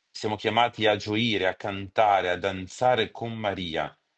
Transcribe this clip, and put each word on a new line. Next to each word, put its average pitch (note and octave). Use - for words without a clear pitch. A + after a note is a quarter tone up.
Siamo G#2+
chiamati A2
a G#2
gioire, G#2
a F2+
cantare, G2
a F2+
danzare G2
con A#2
Maria, F2+